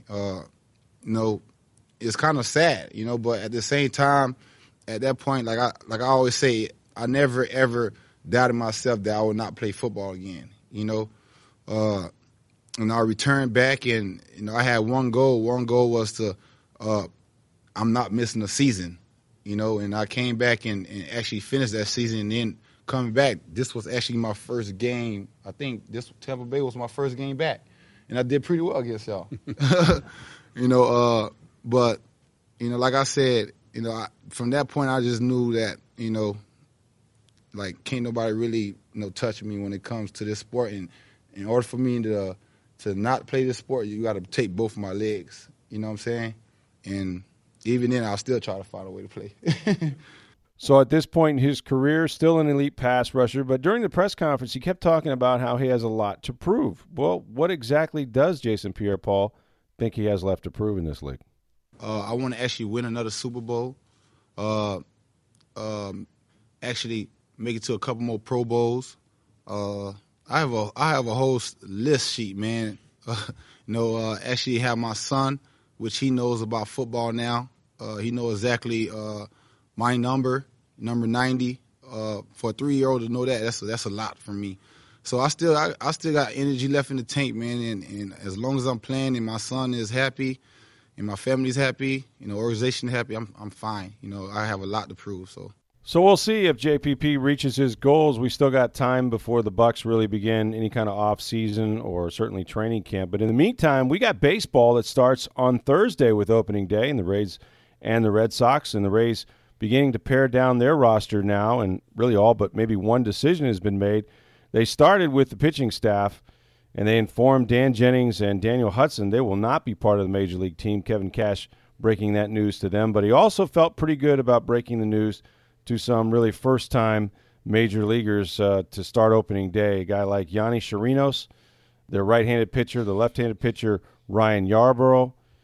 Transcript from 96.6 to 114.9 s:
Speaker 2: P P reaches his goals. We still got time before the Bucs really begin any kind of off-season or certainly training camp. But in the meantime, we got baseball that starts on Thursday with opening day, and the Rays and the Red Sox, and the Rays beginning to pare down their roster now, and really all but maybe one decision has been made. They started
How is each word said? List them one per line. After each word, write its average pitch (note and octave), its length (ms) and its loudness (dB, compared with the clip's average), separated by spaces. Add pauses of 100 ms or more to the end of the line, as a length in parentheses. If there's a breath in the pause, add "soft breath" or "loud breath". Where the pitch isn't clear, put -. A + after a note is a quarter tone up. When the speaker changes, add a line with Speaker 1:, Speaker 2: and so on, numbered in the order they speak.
Speaker 2:
P C#3+ 160 -2
P D3 220 0
reaches C#3 400 0
his C3 180 2
goals. D3 440 4
We B2 100 0
still C#3 220 2
got B2+ 240 2
time B2+ 360 0
before A#2 320 0
the G#2+ 80 -2
Bucs A2+ 360 2
really A2+ 200 2
begin A2 480 0
any A2 140 -2
kind G#2+ 220 -2
of G2 60 -4
off-season G#2+ 840 -2
or F2 300 -4
certainly G2 340 -4
training A2 380 -4
camp. F#2+ 280 -6
But G2+ 120 -2
in A2 60 2
the A2 60 2
meantime, C#3 540 4
we D#3+ 100 0
got A3 220 0
baseball C#3+ 540 4
that A#2 100 2
starts B2+ 420 2 (100)
on B2+ 220 4
Thursday C#3+ 540 4
with G#2 180 2
opening G#2 360 2
day, G#2 240 0
and C#3 80 -2
the F#2 60 -2
Rays G2 340 -2 (420 soft breath)
and A2+ 240 2
the G#2+ 60 4
Red A2 220 4
Sox, B2+ 420 2
and G2+ 100 0
the G2 60 2
Rays A2+ 340 2 (340 soft breath)
beginning B2+ 340 2
to A2+ 60 -2
pare C3+ 300 2
down B2+ 300 4
their C3+ 180 4
roster A2 460 4
now, G#2 380 2
and F#2+ 200 -2 (160)
really A#2 180 2
all G#2+ 200 8
but G#2 200 -2
maybe A2 220 0
one A2 260 2
decision D3 440 2
has G#2+ 120 0
been G2 200 -2
made. G#2 260 2 (480 soft breath)
They A2+ 140 4
started E3+ 460 6